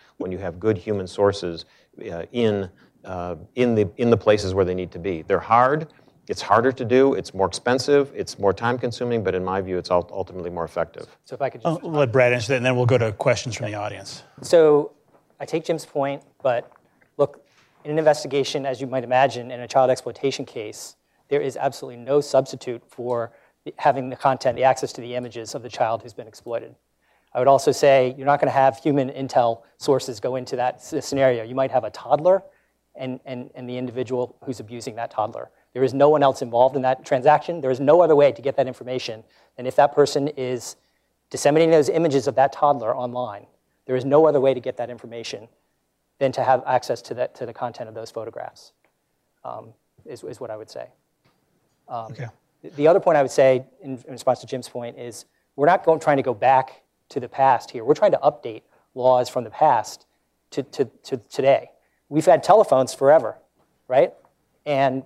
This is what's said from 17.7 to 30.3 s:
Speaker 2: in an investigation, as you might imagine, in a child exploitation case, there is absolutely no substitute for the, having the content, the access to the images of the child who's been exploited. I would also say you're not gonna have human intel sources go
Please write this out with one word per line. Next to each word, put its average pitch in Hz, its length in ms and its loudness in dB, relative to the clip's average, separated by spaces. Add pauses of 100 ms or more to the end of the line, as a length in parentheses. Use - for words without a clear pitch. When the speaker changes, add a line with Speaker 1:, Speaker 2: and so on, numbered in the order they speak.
Speaker 2:
in 151 80 -10
an 151 60 -2
investigation, 143 680 0
as 131 160 -6
you 135 60 -6
might 127 160 -4
imagine, 127 480 0
in 123 100 -12
a 117 60 -12
child 131 220 2
exploitation 127 560 -4
case, - 500 -14 (340)
there 143 120 0
is 135 160 -6
absolutely 127 460 -8
no 143 180 2
substitute 131 680 -4
for 120 440 -6 (320)
the, 151 140 -14
having 131 320 0
the 123 60 -10
content, 131 400 0
the 123 80 -2
access 131 300 0
to - 80 -14
the 120 140 -12
images 120 400 -10
of 117 80 -12
the 120 60 -16
child 113 340 -2
who's 117 100 -20
been 113 140 -18
exploited. - 480 -12 (580)
I 127 60 -2
would 127 80 2
also 135 240 6
say 131 460 4
you're 131 80 -12
not 143 140 2
gonna 135 120 0
have 135 260 4
human 139 320 0
intel 127 520 -2 (160)
sources 131 420 -2
go 127 160 -4